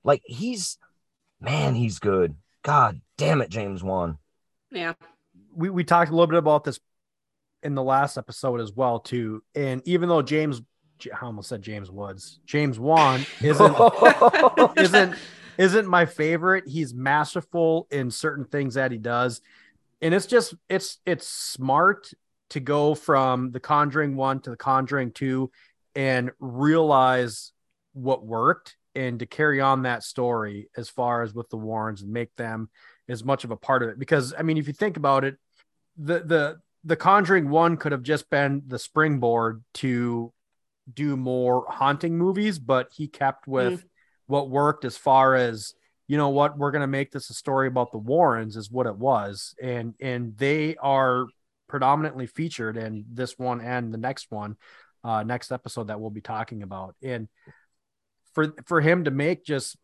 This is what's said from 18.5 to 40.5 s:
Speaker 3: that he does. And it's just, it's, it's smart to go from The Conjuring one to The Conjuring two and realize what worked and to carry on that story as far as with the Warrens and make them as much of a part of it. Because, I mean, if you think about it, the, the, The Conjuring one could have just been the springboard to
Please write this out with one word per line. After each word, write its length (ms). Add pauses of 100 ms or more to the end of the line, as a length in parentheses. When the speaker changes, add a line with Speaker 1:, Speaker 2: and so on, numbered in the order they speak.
Speaker 3:
that 180
he 60
does. 420 (640)
And 120
it's 120
just, 280 (140)
it's, 380
it's 220
smart 840 (380)
to 100
go 340
from 580
The 100
Conjuring 560
one 240
to 80
The 80
Conjuring 540
two 380 (460)
and 360 (100)
realize 1120 (400)
what 320
worked 500 (200)
and 240
to 60
carry 360
on 220
that 200
story 760
as 120
far 340
as 100
with 160
the 80
Warrens 440
and 100
make 240
them 340 (400)
as 140
much 200
of 80
a 60
part 260
of 60
it. 80
Because, 400
I 60
mean, 140
if 100
you 60
think 240
about 260
it, 140 (600)
the, 220
the, 400 (240)
The 120
Conjuring 540
one 280
could 140
have 120
just 260
been 380
the 100
springboard 840 (120)
to 560 (600)